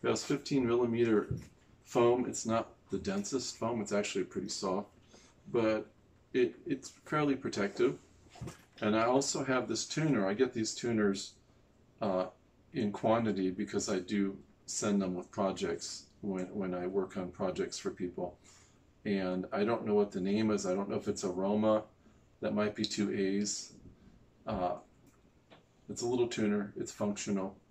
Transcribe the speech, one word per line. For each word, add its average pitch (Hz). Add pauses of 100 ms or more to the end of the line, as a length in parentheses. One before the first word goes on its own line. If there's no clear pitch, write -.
It 123
has 113
fifteen 139
millimeter 117 (560)
foam. 120
It's -
not 113 (160)
the 98
densest 98
foam. 113
It's 101
actually 101
pretty 95
soft. 98 (640)
But 110 (460)
it, 127 (100)
it's 139 (160)
fairly 147
protective. 117 (800)
And 107
I 113
also 135
have 127
this 113
tuner. 139
I 98
get 123
these 110
tuners, 107 (680)
uh, 92 (460)
in 110
quantity 104
because 101
I 101
do 98 (300)
send -
them 92
with 90
projects 92 (140)
when, 92
when 92
I 90
work 95
on 90
projects 92
for 92
people. 90 (680)
And 92
I 101
don't 113
know 104
what 104
the 95
name 104
is. 101
I 92
don't 101
know 110
if 104
it's 101
Aroma. 104 (580)
That 104
might 104
be 107
two 101
A's. 101 (720)
Uh, 95 (1120)
it's 104
a 120
little 120
tuner. 104
It's -
functional. 101 (160)